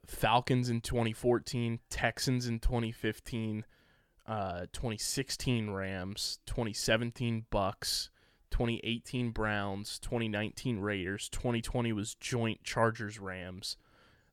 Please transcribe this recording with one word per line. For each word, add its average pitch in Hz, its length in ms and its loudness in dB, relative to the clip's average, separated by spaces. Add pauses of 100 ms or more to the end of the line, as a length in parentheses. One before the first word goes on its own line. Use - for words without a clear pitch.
Falcons 123 640 4
in 117 120 2
twenty 117 320 2
fourteen, 120 680 2 (100)
Texans 123 580 0
in 117 140 0
twenty 117 320 2
fifteen, 110 720 -2 (600)
uh, 92 460 -4
twenty 113 260 -2
sixteen 120 720 0
Rams, 95 720 -4
twenty 113 280 -2
seventeen 117 800 0
Bucks, - 600 0 (400)
twenty 117 340 2
eighteen 120 460 -2
Browns, 104 720 -2
twenty 117 280 0
nineteen 107 520 0
Raiders, 98 500 0
twenty 120 320 0
twenty 120 300 0
was 107 240 -2
joint 113 460 -2
Chargers-Rams, 101 1120 -2 (560)